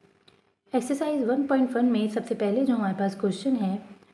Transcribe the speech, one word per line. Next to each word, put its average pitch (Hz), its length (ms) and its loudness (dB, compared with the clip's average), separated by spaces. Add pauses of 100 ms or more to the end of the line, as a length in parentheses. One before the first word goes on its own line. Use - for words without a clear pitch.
(720)
एक्सरसाइज 277 520 0
वन 269 220 2
पॉइंट 262 280 2
वन 247 100 2
में 214 240 2
सबसे 214 260 -4
पहले 220 300 0
जो 247 100 2
हमारे 196 240 0
पास 196 200 -2
क्वेश्चन 214 360 0
है 196 220 0 (360)